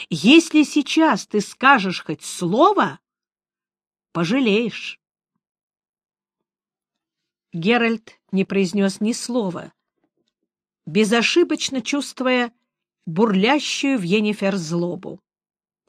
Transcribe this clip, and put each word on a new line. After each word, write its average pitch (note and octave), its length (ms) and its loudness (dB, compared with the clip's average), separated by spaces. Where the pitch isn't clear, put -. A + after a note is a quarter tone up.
Если C#4+ 520 4
сейчас D4 640 0
ты G#3 140 -2
скажешь G3+ 640 0
хоть D#3 180 -8
слово, A3+ 760 0
пожалеешь. G#3+ 880 -2
Геральт A3+ 680 -2
не F#3+ 120 2
произнес G3 560 0
ни G#3+ 120 0
слова, G3 600 -6
безошибочно A#3 960 0
чувствуя B3+ 720 -2
бурлящую A3+ 920 0
в F#3+ 40 -4
Йеннифер G#3 540 0
злобу. F3 640 -6